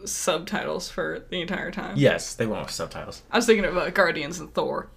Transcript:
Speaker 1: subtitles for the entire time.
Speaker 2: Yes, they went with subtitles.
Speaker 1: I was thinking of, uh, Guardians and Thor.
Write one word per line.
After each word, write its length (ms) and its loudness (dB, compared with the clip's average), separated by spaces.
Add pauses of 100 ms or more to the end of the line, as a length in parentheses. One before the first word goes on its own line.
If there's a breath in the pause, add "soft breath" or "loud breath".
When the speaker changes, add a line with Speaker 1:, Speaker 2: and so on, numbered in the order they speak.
Speaker 1:
subtitles 840 -2
for 400 -4
the 140 -4
entire 280 -4
time. 280 -6
Speaker 2:
Yes, 360 4
they 120 0
went 160 -2
with 80 -8
subtitles. 600 -8
Speaker 1:
I 60 2
was 80 4
thinking 220 6
of, 100 0
uh, 140 0
Guardians 500 2
and 140 -12
Thor. 420 -2